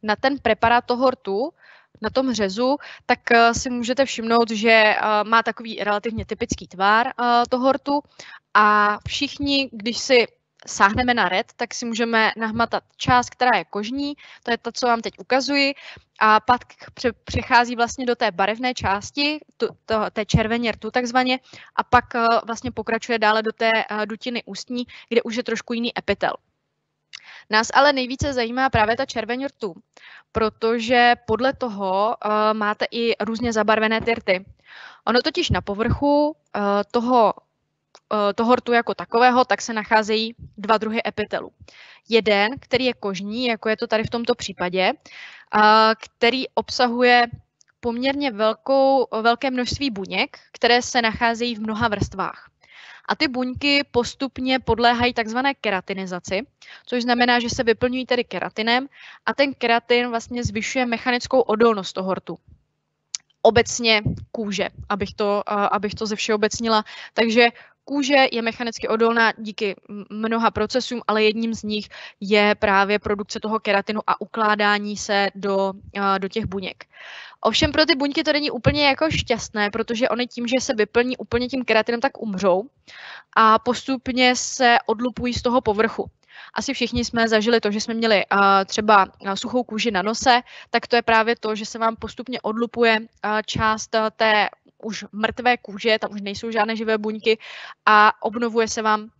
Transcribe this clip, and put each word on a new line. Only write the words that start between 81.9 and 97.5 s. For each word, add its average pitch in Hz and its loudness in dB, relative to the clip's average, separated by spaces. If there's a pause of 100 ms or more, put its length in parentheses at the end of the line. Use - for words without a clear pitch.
tak 277 -4
umřou 190 0 (720)
a 220 6
postupně 247 0
se 240 2 (100)
odlupují 233 -2
z - -6
toho 247 2
povrchu. 214 -2 (440)
Asi 233 -4
všichni 240 -2
jsme 226 0
zažili 220 2
to, 208 0
že 208 -2
jsme 233 -6
měli, 226 2
a, 196 4
třeba, 208 4 (180)
a, 196 -4
suchou 240 -4
kůži 220 -4
na 185 -2
nose, 233 2 (300)
tak - -2
to - 2
je 233 4
právě 226 2
to, 214 -6
že 214 -8
se - -14
vám 226 -2
postupně 226 -12
odlupuje, 226 0 (220)
a, 214 -2
část, 220 -4
a, 220 0
té 214 2 (340)
už 208 -10
mrtvé 226 0
kůže, 214 -2
tam 208 -6
už 208 -10
nejsou 202 -8
žádné 220 0
živé 220 -2
buňky 220 -2 (480)